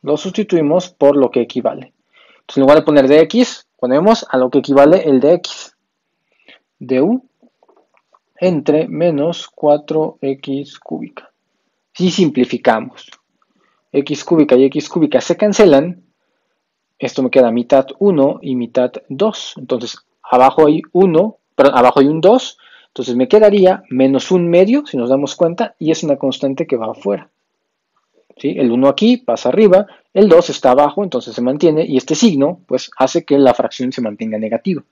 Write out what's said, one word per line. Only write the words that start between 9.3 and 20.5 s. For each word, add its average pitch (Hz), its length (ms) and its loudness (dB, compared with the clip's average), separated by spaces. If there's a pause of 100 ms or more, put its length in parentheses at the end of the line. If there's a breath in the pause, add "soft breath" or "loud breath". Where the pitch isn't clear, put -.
cuatro 151 680 -2
x 135 580 -8
cúbica. - 500 -16 (640)
Si 180 180 -2
simplificamos, 127 1000 -2 (840)
x 143 320 -6
cúbica 151 320 2
y 131 80 4
x 143 240 -4
cúbica 151 320 -2
se 170 160 -4
cancelan, 180 680 2 (960)
esto 135 240 -8
me 127 80 -2
queda 123 220 2
mitad 123 340 0 (120)
uno 156 420 0
y 131 160 -8
mitad 123 360 -4 (180)
dos. 131 480 -6
Entonces, 123 400 -8 (240)
abajo 131 440 2